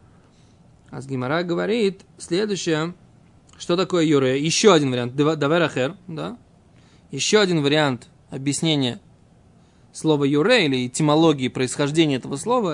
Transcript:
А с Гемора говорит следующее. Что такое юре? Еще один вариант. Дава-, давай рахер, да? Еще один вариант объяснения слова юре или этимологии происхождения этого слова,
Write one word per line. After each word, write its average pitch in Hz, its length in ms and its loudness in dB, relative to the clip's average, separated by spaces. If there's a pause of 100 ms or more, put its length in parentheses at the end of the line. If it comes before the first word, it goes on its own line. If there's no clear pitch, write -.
(920)
А - 100 -14
с 127 60 -14
Гемора 135 360 -4
говорит 180 640 -4 (120)
следующее. 170 760 -4 (640)
Что - 180 -4
такое 180 280 0
юре? 139 380 2
Еще 170 300 4
один 147 180 4
вариант. 123 240 -4
Дава-, 151 220 2
давай 147 220 0
рахер, 143 360 -2 (140)
да? 170 300 -10 (720)
Еще 147 300 2
один 175 220 2
вариант 139 460 0 (220)
объяснения 139 680 -2 (960)
слова 151 320 0
юре 160 420 2
или 127 200 0
этимологии 147 600 2
происхождения 143 680 0
этого 139 200 -8
слова, 220 380 -2